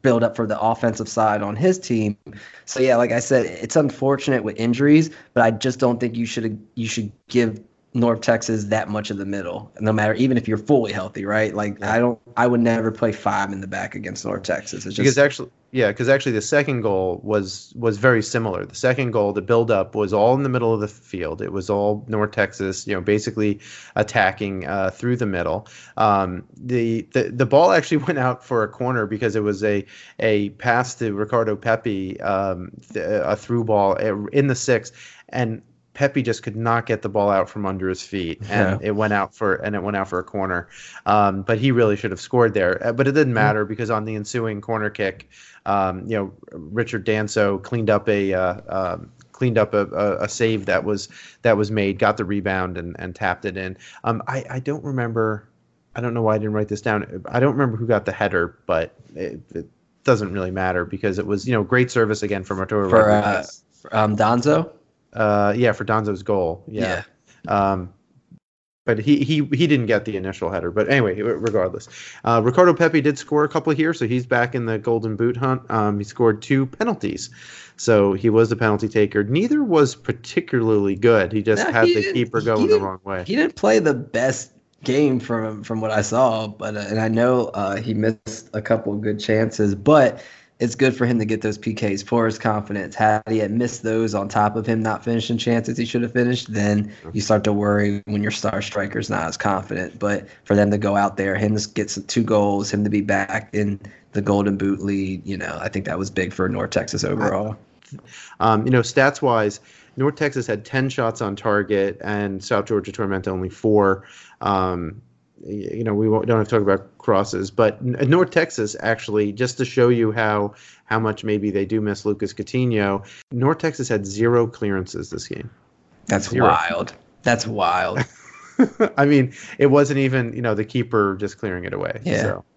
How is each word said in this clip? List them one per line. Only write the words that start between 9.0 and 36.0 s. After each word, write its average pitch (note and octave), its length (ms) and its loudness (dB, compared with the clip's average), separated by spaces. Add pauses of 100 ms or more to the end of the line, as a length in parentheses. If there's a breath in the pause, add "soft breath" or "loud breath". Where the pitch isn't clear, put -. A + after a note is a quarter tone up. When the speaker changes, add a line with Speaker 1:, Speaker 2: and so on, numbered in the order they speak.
Speaker 1:
of G2 60 -6
the G2 80 -8
middle, G2 440 -8 (120)
no A2 100 2
matter, G#2+ 220 2
even B2+ 240 2
if A#2 100 -2
you're A2 100 0
fully A2+ 360 2
healthy, G2 320 -8
right? G#2+ 280 0
Like, G2+ 260 -4
Speaker 2:
Yeah. G2 140 -2
Speaker 1:
I A#2 60 4
don't, A#2+ 180 2 (200)
I A#2+ 100 4
would A#2+ 140 2
never A2+ 280 2
play A2 220 -2
five G2+ 400 -2
in F#2+ 80 -8
the F#2+ 80 -10
back F#2+ 280 -8
against - 280 -12
North F#2+ 200 -6
Texas. - 420 -6
It's G2+ 100 -10
just - 20 -4
Speaker 2:
Because C3 200 2
actually, C#3 340 0 (200)
yeah, A#2 200 2
'cause A#2+ 160 -2
actually C3+ 240 4
the A2 100 0
second C#3 420 0
goal F#2+ 380 0
was, G2+ 540 -4
was A#2 220 0
very A2+ 260 4
similar. G2 420 -4
The - 100 -20
second B2+ 360 0
goal, G2+ 220 2
the G2+ 80 -2
buildup A2 520 2
was G#2 200 0
all A2 220 4
in C#3 80 -2
the C3+ 40 -2
middle A#2 260 0
of G#2+ 60 -2
the G#2 80 -4
field. E2+ 540 -10
It G2 100 -8
was F#2 180 -6
all G#2 380 0
North G#2 240 -2
Texas, G2 560 -2
you G#2 60 -4
know, F2+ 80 -4
basically G#2 580 0 (380 loud breath)
attacking, G2 680 0
uh, F#2+ 260 -2
through B2 260 -4
the B2 80 -4
middle. F2+ 420 -4 (300 loud breath)
Um, G2 480 2 (100)
the, A#2 460 -2 (100)
the, B2 120 2
the B2 220 0
ball D#3+ 280 6
actually D#3+ 240 2
<laughs> C3+ 100 -2
went D#3 120 0
out B2+ 220 0
for A2+ 220 0
a G#2+ 60 -2
corner A#2+ 360 -2
because G#2+ 300 -4
it G#2+ 80 0
was G#2 220 -2
a, G2+ 200 0 (340 loud breath)
a G#2 320 0
pass B2 440 0
to A2+ 160 -4
Ricardo G#2+ 460 -2
Pepi, G2+ 640 -2
um, F#2+ 500 -2 (220)
th-, E2+ 120 -4
a F#2+ 300 0
through A#2 300 -4
ball, G2+ 340 2
uh, G#2+ 160 -2 (120)
in C#3 200 2
the B2+ 80 0
six. - 380 -2 (340 loud breath)
And A#2 340 -4 (320)
Pepi C#3 280 0